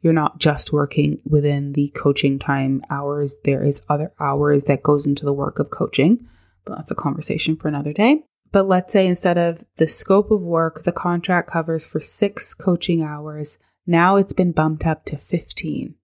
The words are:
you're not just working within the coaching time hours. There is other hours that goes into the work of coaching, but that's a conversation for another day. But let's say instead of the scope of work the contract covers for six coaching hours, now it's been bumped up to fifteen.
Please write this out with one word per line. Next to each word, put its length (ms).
you're 120
not 260
just 340
working 520
within 480
the 160
coaching 500
time 500
hours. 460
There 180
is 260
other 320
hours 440
that 180
goes 240
into 180
the 80
work 260
of 120
coaching, 560
but 120
that's 140
a 40
conversation 640
for 120
another 240
day. 320
But 160
let's 240
say 140
instead 300
of 280
the 120
scope 420
of 100
work 440
the 80
contract 580
covers 360
for 140
six 540
coaching 480
hours, 560
now 300
it's 160
been 200
bumped 340
up 200
to 120
fifteen. 840